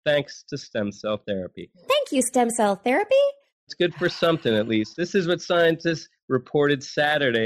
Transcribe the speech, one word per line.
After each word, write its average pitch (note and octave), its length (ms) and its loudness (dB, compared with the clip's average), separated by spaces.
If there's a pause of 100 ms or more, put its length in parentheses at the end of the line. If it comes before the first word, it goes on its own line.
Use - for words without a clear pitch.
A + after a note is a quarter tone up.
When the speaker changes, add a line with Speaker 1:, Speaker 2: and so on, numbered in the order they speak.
Speaker 1:
thanks D3 440 -2
to C#3+ 80 -8
stem G#2 340 -6
cell G#2+ 240 -6 (100)
therapy. F#2 460 -8 (160)
Speaker 2:
Thank C#5 240 0
you, C4 100 0
stem B3 280 0
cell G#3 260 0
therapy. E4+ 400 0 (520)
Speaker 1:
It's - 80 -18
good F3 200 0
for F3 140 0
something, D#3+ 440 0
at G#2+ 140 2
least. G#2+ 300 -2
This E3+ 180 -4
is F3+ 140 2
what E3+ 120 0
scientists E3 680 0 (180)
reported C#3+ 560 0
Saturday C#3+ 640 0